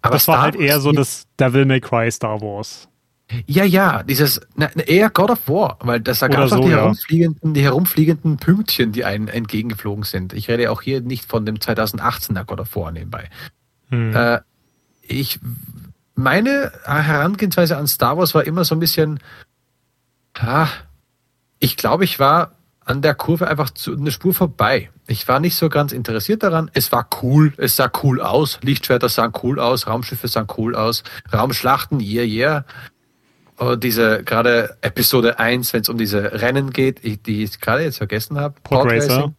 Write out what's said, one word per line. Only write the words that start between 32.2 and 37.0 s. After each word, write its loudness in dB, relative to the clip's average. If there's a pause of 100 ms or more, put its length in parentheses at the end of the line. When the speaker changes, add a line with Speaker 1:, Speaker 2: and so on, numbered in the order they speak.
Speaker 1:
yeah. 0 (920)
Und -2
diese, 0
gerade 0
Episode 2
eins, 0
wenn's -2
um -4
diese -2
Rennen 0
geht, -2